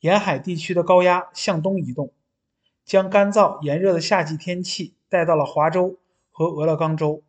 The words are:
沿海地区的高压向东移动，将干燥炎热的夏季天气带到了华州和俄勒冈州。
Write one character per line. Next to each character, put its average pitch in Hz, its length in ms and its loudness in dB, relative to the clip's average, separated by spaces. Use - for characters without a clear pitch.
沿 180 180 2
海 180 200 -2
地 180 180 -6
区 160 160 -8
的 170 100 0
高 180 200 6
压 180 320 2
向 175 260 -2
东 190 180 -2
移 127 140 -6
动， 143 200 -8
将 190 260 0
干 202 200 2
燥 202 320 2
炎 147 180 -2
热 190 120 2
的 170 80 0
夏 175 240 0
季 156 120 -8
天 180 260 -6
气 - 320 -10
带 175 160 0
到 160 120 2
了 147 80 2
华 151 240 0
州 180 300 -2
和 160 160 -2
俄 151 180 -4
勒 160 120 2
冈 160 200 -2
州。 151 320 -2